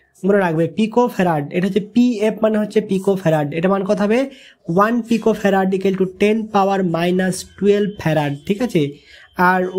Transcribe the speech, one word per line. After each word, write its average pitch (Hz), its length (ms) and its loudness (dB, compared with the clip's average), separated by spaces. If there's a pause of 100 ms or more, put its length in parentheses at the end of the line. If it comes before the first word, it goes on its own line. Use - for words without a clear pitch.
(240)
মনে 202 220 2
রাখবে 165 200 0 (100)
পিকো 220 280 0 (120)
ফ্যারাড। 165 280 0 (120)
এটা 180 120 0
হচ্ছে 196 160 -2 (100)
পিএফ 220 500 2
মানে 214 180 2
হচ্ছে 214 180 0 (100)
পিকো 196 320 0
ফ্যারাড। 156 260 0 (100)
এটা 170 120 0
মান 196 200 0
কত 202 160 0
হবে? 226 140 2 (560)
ওয়ান 214 180 4 (140)
পিকো 226 240 0 (100)
ফ্যারাড 190 320 2
equal 190 260 0
to 190 60 2 (160)
ten 214 160 2 (160)
power 196 260 2 (160)
minus 180 400 0 (220)
twelve 202 340 2 (100)
ফ্যারাড, 151 320 0 (140)
ঠিক 202 180 -2
আছে? 165 180 0 (680)
আর 185 100 2 (180)